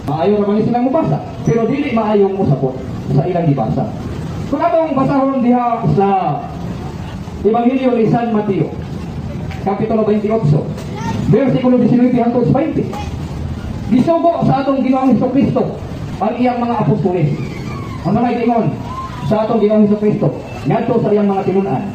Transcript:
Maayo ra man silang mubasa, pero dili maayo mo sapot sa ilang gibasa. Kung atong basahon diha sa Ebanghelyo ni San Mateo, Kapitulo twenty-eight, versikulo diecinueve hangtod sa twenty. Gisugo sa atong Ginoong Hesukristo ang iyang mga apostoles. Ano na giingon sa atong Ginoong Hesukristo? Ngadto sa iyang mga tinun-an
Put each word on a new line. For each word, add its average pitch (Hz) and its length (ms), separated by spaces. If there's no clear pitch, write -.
Maayo 160 320
ra 202 160
man 220 80
silang 240 240
mubasa, 269 320
pero 233 160
dili 277 320
maayo 208 320
mo 190 160
sapot - 320
sa 160 80
ilang 170 240
gibasa. 113 400
Kung 294 80
atong 330 320
basahon 269 480
diha 240 400
sa 196 120
Ebanghelyo 240 520
ni 220 120
San 226 240
Mateo, 208 400
Kapitulo 214 400
twenty-eight, 214 400
versikulo 247 480
diecinueve 240 400
hangtod 233 280
sa 208 80
twenty. 277 280
Gisugo 330 520
sa 269 200
atong 269 160
Ginoong 262 360
Hesukristo - 640
ang 220 160
iyang 240 240
mga 233 240
apostoles. 180 480
Ano 202 160
na 240 120
giingon 233 400
sa 214 160
atong 226 160
Ginoong 214 280
Hesukristo? 208 480
Ngadto 220 360
sa 208 120
iyang 208 160
mga 190 200
tinun-an 190 360